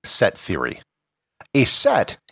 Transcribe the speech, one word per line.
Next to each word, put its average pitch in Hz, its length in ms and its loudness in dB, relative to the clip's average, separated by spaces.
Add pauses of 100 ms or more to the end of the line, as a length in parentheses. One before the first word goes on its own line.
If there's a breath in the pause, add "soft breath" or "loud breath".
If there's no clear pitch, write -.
set - 340 0
theory. 67 440 -6 (720)
A 135 100 4
set - 540 2 (140)